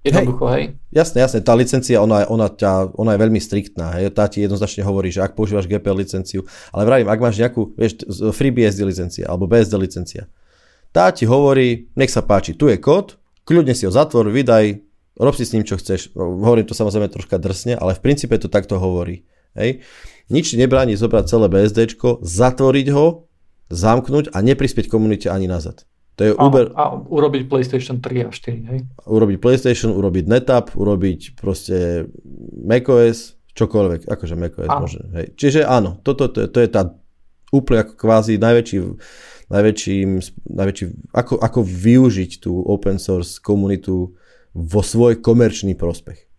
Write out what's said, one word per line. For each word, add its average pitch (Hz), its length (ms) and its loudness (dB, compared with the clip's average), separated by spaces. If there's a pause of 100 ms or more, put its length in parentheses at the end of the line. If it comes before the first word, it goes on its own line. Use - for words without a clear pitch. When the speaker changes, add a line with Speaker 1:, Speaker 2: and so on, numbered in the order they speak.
Speaker 1:
Jednoducho, 127 480 0
hej? 139 240 -2
Speaker 2:
Hej. - 240 -6
Jasné, 156 240 0
jasné. 123 240 2
Tá 120 80 4
licencia, 123 480 2
ona, 107 240 2
ona 110 240 0
ťa, 95 480 -2
ona 107 160 0
je 101 80 0
veľmi 110 160 2
striktná, 90 640 -6
hej. 98 80 -2
Tá 104 160 0
ti 101 160 -4
jednoznačne 101 400 -4
hovorí, 95 320 -2
že 95 80 -4
ak 98 160 -4
používaš 101 320 -2
G 104 80 -2
P 98 160 -2
L 95 80 -2
licenciu, 95 400 -6 (320)
ale 104 160 0
vravím, 127 160 4
ak 110 160 0
máš 113 160 0
nejakú, 117 400 -2
vieš, 110 240 -2
t-, - 80 -14
z-, 104 240 -4
FreeBSD 117 480 0
licencia 87 480 -6
alebo 90 160 -2
B 113 160 4
S 98 80 2
D 101 80 -2
licencia, 90 480 -8 (640)
tá 185 240 4
ti 113 160 0
hovorí, 131 640 2
nech 135 160 0
sa 113 160 -2
páči, 104 320 2
tu 147 80 2
je 107 160 4
kód, 196 400 0 (240)
kľudne 151 320 2
si - 80 -4
ho 92 80 0
zatvor, 117 400 2
vydaj, 113 480 2 (400)
rob 135 160 2
si 120 80 -2
s - 80 -8
ním, 107 160 0
čo 95 80 -4
chceš. - 400 -6
Hovorím 101 480 2
to - 80 -10
samozrejme 104 320 -2
troška - 320 -6
drsne, 95 400 -4
ale 95 160 -2
v - 80 -8
princípe 139 400 0
to - 80 -8
takto 98 320 -2
hovorí, 90 480 -6 (240)
hej. 127 320 -4 (480)
Nič - 160 0
ti 113 80 -4
nebráni 127 400 2
zobrať 92 320 0
celé 113 160 4
B 98 160 4
S 107 160 2
Dčko, 113 480 -2
zatvoriť 127 640 2
ho, 156 400 0 (400)
zamknúť 127 640 0
a 95 80 -2
neprispieť 131 480 0
komunite 107 400 0
ani 95 160 -2
nazad. 85 400 -8 (340)
To 110 80 2
je 107 80 4
Speaker 1:
Áno, 143 80 2
Speaker 2:
Uber. 135 220 4 (100)
Speaker 1:
a 147 160 -2
urobiť 135 560 -2
PlayStation 127 560 -4
tri 123 160 -6
a 117 160 -8
štyri, 113 320 -10
hej? 131 120 -6 (280)
Speaker 2:
Urobiť 107 320 2
PlayStation, 123 560 2
urobiť 92 320 0
NetApp, 120 480 2
urobiť 98 640 -2
proste 90 640 -4 (640)
macOS, 120 720 2 (160)
čokoľvek, 98 560 0
akože 85 240 -8
macOS 85 320 -8
Speaker 1:
Áno. 143 160 -2
Speaker 2:
môže, - 180 -10 (140)
hej. 82 240 -8
Čiže 147 240 2
áno, 104 400 0
toto, 131 240 -2
to, 107 240 -4
to 123 80 0
je 117 80 4
tá 92 240 0 (640)
úplne 127 320 2
ako - 80 -20
kvázi 110 440 2
najväčší, 117 380 2 (800)
najväčším, 101 540 0 (420)
najväčší, 98 340 -4 (300)
ako, 123 240 -2
ako 113 240 0
využiť 98 680 2 (120)
tú 90 160 -4
open 98 400 -2
source 90 400 -4
komunitu 98 720 -2 (400)
vo 82 320 -2
svoj 117 400 2
komerčný 113 560 2
prospech. - 480 -8 (120)